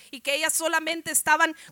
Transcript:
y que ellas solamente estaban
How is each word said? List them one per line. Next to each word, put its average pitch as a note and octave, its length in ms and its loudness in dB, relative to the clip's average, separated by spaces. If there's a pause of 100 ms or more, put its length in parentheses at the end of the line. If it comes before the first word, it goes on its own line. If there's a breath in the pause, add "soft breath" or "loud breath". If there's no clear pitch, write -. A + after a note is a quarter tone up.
(120 loud breath)
y C4 100 -16
que C#4 140 -2
ellas D#4 180 0
solamente D#4+ 560 -2
estaban D#4 460 2 (160 loud breath)